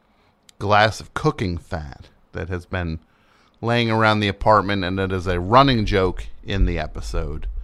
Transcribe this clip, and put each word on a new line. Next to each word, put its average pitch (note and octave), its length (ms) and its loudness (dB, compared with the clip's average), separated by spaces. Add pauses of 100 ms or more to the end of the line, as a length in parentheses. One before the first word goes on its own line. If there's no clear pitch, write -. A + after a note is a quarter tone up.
(580)
glass G#2 400 2
of - 160 -18
cooking G2 420 -2
fat D2+ 520 -12 (240)
that F2+ 160 -8
has F2+ 180 -8
been E2+ 320 -6 (640)
laying A#2 280 0
around A2 280 4
the G#2 80 2
apartment, G2+ 580 2
and F#2 140 -2
it F#2+ 140 -2
is F#2 160 -2
a F2 100 0
running A2+ 480 4
joke F#2+ 400 0 (160)
in G2 240 0
the F2 120 -2
episode D#2 680 -6 (180)